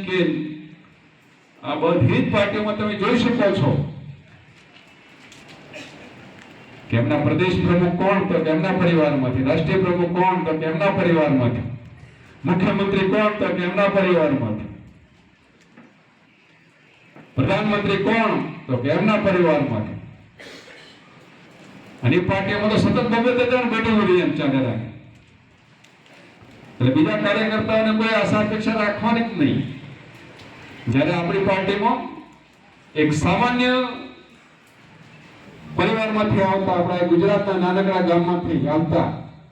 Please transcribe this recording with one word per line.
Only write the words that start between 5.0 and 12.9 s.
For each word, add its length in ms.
કે 80
એમના 280
પ્રદેશ 360
પ્રમુખ 360
કોણ, 300
તો 160
કે 60
એમના 300
પરિવારમાંથી, 720
રાષ્ટ્રીય 340
પ્રમુખ 300
કોણ, 320
તો 140
કે 60
એમના 260
પરિવારમાંથી, 760
મુખ્યમંત્રી 680